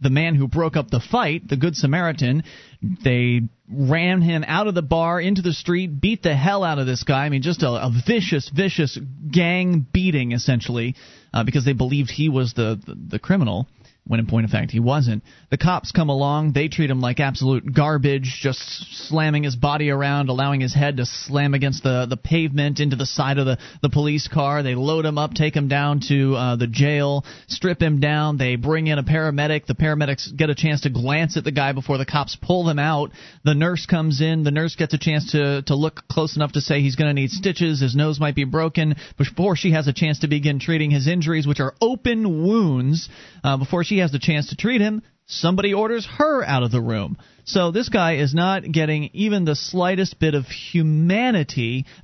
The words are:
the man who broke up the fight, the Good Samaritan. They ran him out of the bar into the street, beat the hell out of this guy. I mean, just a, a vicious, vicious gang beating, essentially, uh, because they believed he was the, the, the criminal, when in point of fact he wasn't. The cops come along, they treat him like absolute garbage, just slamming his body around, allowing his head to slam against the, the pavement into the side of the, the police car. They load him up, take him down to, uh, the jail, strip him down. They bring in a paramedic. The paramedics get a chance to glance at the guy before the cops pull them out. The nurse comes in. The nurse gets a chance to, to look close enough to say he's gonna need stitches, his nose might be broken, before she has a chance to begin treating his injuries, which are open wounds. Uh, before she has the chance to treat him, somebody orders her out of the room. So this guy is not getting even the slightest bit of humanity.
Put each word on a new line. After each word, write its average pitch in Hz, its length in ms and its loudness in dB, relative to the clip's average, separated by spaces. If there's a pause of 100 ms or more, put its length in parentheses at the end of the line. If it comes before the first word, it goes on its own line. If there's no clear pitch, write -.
the 135 100 2
man 156 240 2
who 139 140 2
broke 160 280 0
up 135 140 -2
the 135 80 0
fight, 165 480 -2
the 143 100 -2
Good 147 200 0
Samaritan. 151 680 0 (400)
They 123 600 0 (280)
ran 165 500 2
him 165 280 2
out 190 180 0
of 208 80 -2
the 175 80 0
bar 165 380 0
into 190 220 0
the 175 100 0
street, 175 480 -2
beat 208 240 0
the 156 100 2
hell 190 300 2
out 156 160 0
of 131 60 -2
this 127 180 -2
guy. 139 200 2
I 151 40 -2
mean, 139 140 0
just 170 200 -2
a, 143 60 2
a 120 240 -2 (120)
vicious, 180 440 0
vicious 165 500 0 (320)
gang 175 640 2
beating, 156 400 2
essentially, 120 640 -2 (360)
uh, 113 120 0
because 123 200 0
they 139 80 2
believed 127 380 0
he 156 180 -2
was 131 260 0
the, 110 300 0
the, - 120 -14 (140)
the 104 100 -4
criminal, 127 480 0 (400)
when 113 120 0
in 110 60 0
point 113 180 2
of 104 80 -2
fact 110 180 0
he 107 80 -2
wasn't. 120 460 0 (260)
The 135 80 0
cops 180 320 0
come 156 200 0
along, 143 420 0
they 151 160 0
treat 147 200 0
him 131 120 0
like 123 180 -2
absolute 131 560 0
garbage, 139 680 2
just 135 200 -2 (480)
slamming 151 340 2
his 139 140 -2
body 147 340 0
around, 139 380 0
allowing 135 320 0
his 127 120 -2
head 143 260 0
to 123 80 -2
slam 143 480 -2
against 139 280 -2
the, 127 260 0
the 127 80 -4
pavement 147 640 0
into 147 160 0
the 131 100 -2
side 139 340 -2
of 139 80 2
the, 127 120 0 (240)
the 147 60 2
police 147 400 0
car. 143 340 0
They 127 140 -2
load 156 300 0
him 151 120 -2
up, 147 160 -2
take 151 220 2
him 143 100 2
down 143 400 2
to, 135 300 2
uh, 123 180 0
the 120 140 0
jail, 143 560 2 (240)
strip - 340 -2
him 151 160 4
down. 151 380 0
They 127 180 0
bring 156 320 0
in 151 120 0
a 139 40 0
paramedic. 151 640 0
The - 80 -2
paramedics 151 640 -2
get 156 140 2
a 143 40 0
chance 151 280 0
to 143 80 0
glance 139 460 0
at 156 60 -4
the - 80 -4
guy 139 220 0
before 135 260 -2
the 135 80 -4
cops 143 340 -4
pull 180 240 0
them 156 140 0
out. 147 320 0 (320)
The 151 140 4
nurse 165 300 0
comes 156 340 2
in. 160 240 2
The 147 80 2
nurse 160 240 -2
gets 160 180 -2
a 147 40 2
chance 151 340 -2
to, 143 300 2
to 143 120 0
look 151 320 -2
close 156 300 -2
enough 147 160 0
to 147 80 -2
say 143 200 0
he's 139 140 2
gonna 147 180 2
need 135 180 0
stitches, 175 500 0
his 131 160 2
nose 151 240 0
might 147 160 0
be 143 80 0
broken, 156 500 0 (240)
before 170 380 0
she 170 160 2
has 156 160 2
a 139 40 2
chance 151 280 0
to 156 80 0
begin 143 320 0
treating 156 320 0
his 139 160 2
injuries, 160 360 0
which 143 140 0
are 135 220 -2
open 220 640 0
wounds. 160 640 2 (340)
Uh, 139 140 0
before 165 280 -2
she 214 140 -2
has 175 120 2
the 139 80 -2
chance 147 300 0
to - 80 -12
treat 240 240 0
him, 214 200 0 (260)
somebody 190 460 0
orders 214 320 0 (140)
her 294 260 2
out 131 200 0
of 113 80 -2
the 123 80 2
room. 110 360 -4 (280)
So 175 260 0
this 214 180 -2
guy 165 280 2
is 139 180 0
not 180 360 0
getting 151 420 0
even 208 320 0
the 156 100 2
slightest 185 640 -2
bit 156 160 2
of 139 120 -2
humanity. 160 1400 0 (180)